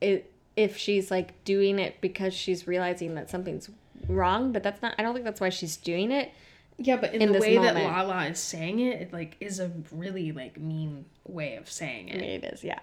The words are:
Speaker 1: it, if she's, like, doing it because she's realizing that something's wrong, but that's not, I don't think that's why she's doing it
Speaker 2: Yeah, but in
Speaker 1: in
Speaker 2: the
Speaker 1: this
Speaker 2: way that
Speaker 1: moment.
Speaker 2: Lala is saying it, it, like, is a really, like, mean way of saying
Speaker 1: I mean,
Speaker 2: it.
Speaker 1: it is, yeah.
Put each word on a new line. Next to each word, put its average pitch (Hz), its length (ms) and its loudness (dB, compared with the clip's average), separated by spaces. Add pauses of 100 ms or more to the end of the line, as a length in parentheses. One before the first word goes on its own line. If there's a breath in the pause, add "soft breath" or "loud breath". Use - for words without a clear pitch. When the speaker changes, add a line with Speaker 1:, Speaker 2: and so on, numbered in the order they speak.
Speaker 1:
it, 196 320 2 (220)
if 202 200 2
she's, 196 360 0
like, 185 340 -2
doing 196 320 4
it - 240 -2
because 190 320 -2
she's 180 340 -4
realizing 175 460 0
that 151 160 -8
something's 180 400 -6 (380)
wrong, 196 440 2
but 202 120 0
that's 202 180 -4
not, 233 160 -2
I 214 60 0
don't 233 100 0
think 247 120 -6
that's 220 140 -4
why 185 100 2
she's 175 280 -4
doing 180 340 -2
it 277 200 0 (480 soft breath)
Speaker 2:
Yeah, 254 180 4
but 233 160 -2
in 220 80 2
Speaker 1:
in 214 100 8
Speaker 2:
the - 80 8
Speaker 1:
this - 80 6
Speaker 2:
way - 120 10
that 180 160 6
Speaker 1:
moment. 165 100 2 (100)
Speaker 2:
Lala 185 300 0
is 165 140 -4
saying 175 400 -2
it, 247 240 0
it, 180 100 -10
like, 165 260 -8
is 196 200 -6
a 180 120 -4 (200)
really, 170 400 -6
like, 160 280 -12
mean 156 460 -6 (220)
way 151 300 -8
of - 120 -16
saying 120 420 -10
Speaker 1:
I - 40 -6
mean, - 80 -4
Speaker 2:
it. - 200 -6
Speaker 1:
it - 120 -8
is, - 80 -14
yeah. - 200 -6